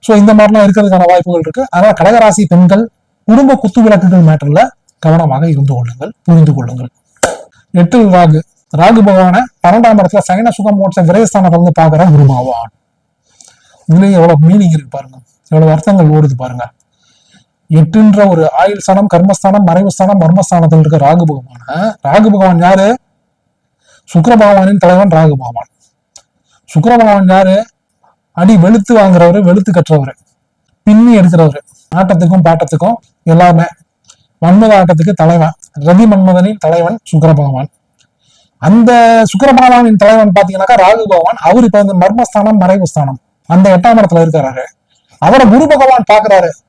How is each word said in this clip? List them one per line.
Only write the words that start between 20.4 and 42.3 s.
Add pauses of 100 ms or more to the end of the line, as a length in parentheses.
இருக்க
ராகு
பகவான, (440)
ராகு
பகவான்
யாரு? (1200)
சுக்கிர
பகவானின்
தலைவன்
ராகு
பகவான். (1040)
சுக்கிர
பகவான்
யாரு? (840)
அடி (120)
வெளுத்து
வாங்குறவரு,
வெளுத்து
கட்டுறவரு, (720)
பின்னி
எடுக்கிறவரு, (320)
ஆட்டத்துக்கும்
பாட்டத்துக்கும் (360)
எல்லாமே. (800)
மன்மத
ஆட்டத்துக்கு
தலைவன், (320)
ரவி
மன்மதனின்
தலைவன் (140)
சுக்கிர
பகவான். (920)
அந்த (400)
சுக்கிர (100)
பகவானின்
தலைவன்
பாத்தீங்கன்னாக்கா
ராகு
பகவான்.
அவரு
இப்ப
இந்த
மர்மஸ்தானம்,